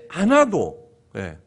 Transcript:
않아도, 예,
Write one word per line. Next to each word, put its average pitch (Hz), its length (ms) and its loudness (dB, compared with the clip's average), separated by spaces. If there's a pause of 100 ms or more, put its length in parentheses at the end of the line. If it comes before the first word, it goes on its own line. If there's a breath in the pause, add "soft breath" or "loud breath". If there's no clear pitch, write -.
않아도, 196 840 0 (240)
예, 85 300 -10